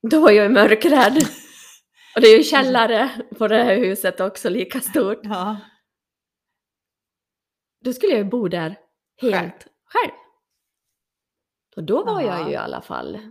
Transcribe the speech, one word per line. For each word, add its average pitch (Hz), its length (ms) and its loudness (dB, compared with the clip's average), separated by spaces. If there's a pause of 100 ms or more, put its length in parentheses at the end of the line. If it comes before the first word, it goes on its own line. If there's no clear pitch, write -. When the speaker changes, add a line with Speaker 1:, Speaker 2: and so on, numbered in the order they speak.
(100)
Speaker 1:
Då 311 100 2
var 302 100 6
jag 208 220 4
mörkrädd. 226 640 4
Speaker 2:
<laughs> 311 80 2 (920)
Speaker 1:
Och 226 40 0
det 226 80 8
är 220 80 10
ju 320 60 4
källare 254 680 0 (280)
på 214 100 -2
det 220 160 2
här 247 120 0
huset - 440 -4
också, 190 300 -6
lika 202 300 -6
stort. 226 420 -4
Speaker 2:
Ja. 208 340 -8 (2250)
Speaker 1:
Då 254 80 -6
skulle 349 200 -2
jag 233 60 0
ju 202 120 -4
bo 233 180 -4
där 170 280 -8 (440)
helt 233 140 -2
Speaker 2:
Själv. 170 160 -6 (360)
Speaker 1:
själv. - 260 -4 (1600)
Och 175 80 -12
då 240 200 -4
var 427 180 -6
jag 180 180 -6
Speaker 2:
Ja. 151 60 -8
Speaker 1:
ju 143 60 -8
i 143 40 -8
alla 60 260 -10
fall 69 360 -14 (120)